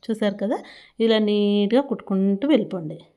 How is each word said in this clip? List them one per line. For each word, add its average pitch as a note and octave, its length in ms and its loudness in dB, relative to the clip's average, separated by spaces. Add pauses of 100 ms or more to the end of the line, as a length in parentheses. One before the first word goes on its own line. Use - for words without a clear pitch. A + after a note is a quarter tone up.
చూసారు G#3+ 320 -2
కదా, G#3 200 -2 (440)
ఇలా A3+ 200 4
నీట్‌గా G#3 600 2
కుట్టుకుంటూ G3 680 -2
వెళ్ళిపోండి. F3 500 -2 (200)